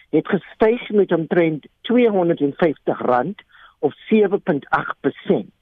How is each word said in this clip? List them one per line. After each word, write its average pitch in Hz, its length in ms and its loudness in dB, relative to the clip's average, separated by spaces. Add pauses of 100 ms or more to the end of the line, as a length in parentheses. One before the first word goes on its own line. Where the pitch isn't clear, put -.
(160)
het 156 160 0
gestyg 220 640 -2
met 190 160 2
omtrent 165 560 0 (140)
tweehonderdvyftig 175 1200 0
rand 127 400 -2 (360)
of 143 120 -2 (160)
sewe 208 320 2
punt 147 300 -4
agt - 320 -4
persent. 139 500 -2 (100)